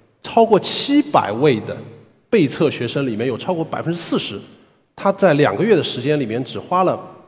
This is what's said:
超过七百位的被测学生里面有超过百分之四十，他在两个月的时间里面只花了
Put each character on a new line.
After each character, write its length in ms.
超 240
过 120
七 440
百 300
位 280
的 160
被 180
测 220
学 160
生 200
里 100
面 100
有 100
超 180
过 100
百 160
分 120
之 60
四 200
十， 220
他 160
在 220
两 220
个 80
月 120
的 60
时 200
间 160
里 80
面 180
只 140
花 240
了 180